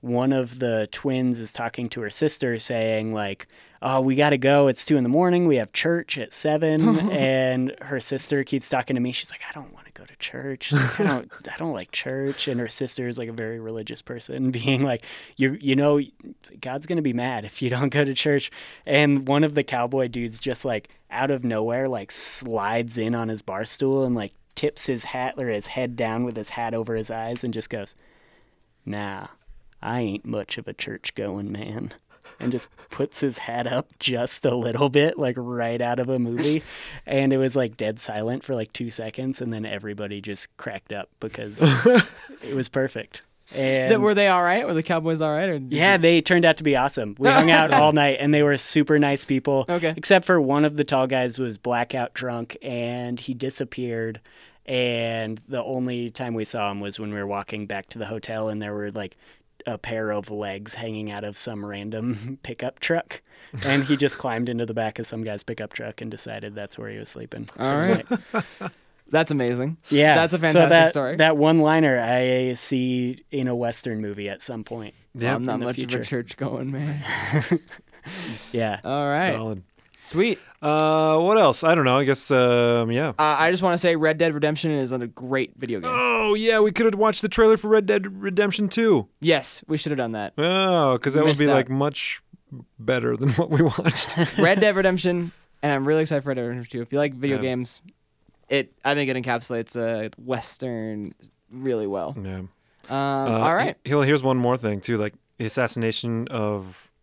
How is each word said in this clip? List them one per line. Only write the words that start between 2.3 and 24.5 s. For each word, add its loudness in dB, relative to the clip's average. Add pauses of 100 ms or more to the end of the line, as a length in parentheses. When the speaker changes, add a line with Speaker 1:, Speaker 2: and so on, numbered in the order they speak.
Speaker 1:
saying, -2
like, -6 (360)
"Oh, 0
we 2
gotta 4
go. 6
It's 0
two 2
in 4
the 0
morning. 4
We 4
have -2
church -2
at -10
seven." 2
Speaker 2:
<laughs> -2
Speaker 1:
And 0
her -6
sister -2
keeps -4
talking -2
to -2
me. -2
She's -8
like, -18
"I -14
don't -16
wanna -20
go -20
to -20
church. -8
Like, 0
I 2
don't, -2 (220)
I -12
don't -6
like -10
church." -6
And -2
her -4
sister -6
is, -8
like, -8
a -12
very -8
religious -10
person, -4
<laughs> -4
being 2
like, 0 (320)
"You, 2
you 2
know, 4 (580)
God's -8
gonna 0
be 2
mad -4
if -10
you 0
don't 0
go 4
to -2
church." 0 (380)
And 4
one 4
of 2
the 2
cowboy -2
dudes -6
just, -6
like, -4 (220)
out -2
of -2
nowhere, -2
like, -6
slides -4
in -2
on -4
his -8
bar -6
stool 0
and, 0
like, -6 (220)